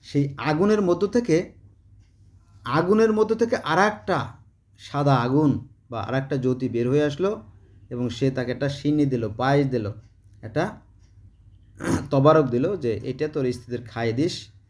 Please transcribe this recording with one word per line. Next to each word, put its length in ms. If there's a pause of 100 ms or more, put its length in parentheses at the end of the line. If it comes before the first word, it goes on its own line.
সেই 340
আগুনের 440
মধ্য 260
থেকে, 460 (1080)
আগুনের 500
মধ্য 220
থেকে 220
আর 220
একটা 540 (440)
সাদা 380
আগুন 520 (220)
বা 120
আর 120
একটা 240
জ্যোতি 320
বের 200
হয়ে 140
আসলো 400 (460)
এবং 200
সে 220
তাকে 200
একটা 180
সিন্নি 360
দিল, 320
পায়েস 300
দিল, 240 (500)
একটা 400 (1000)
<clears throat> 300
তবারক 360
দিল 300
যে, 280
"এটা 240
তোর 240
স্ত্রীদের 360
খাইয়ে 260
দিস 340 (220)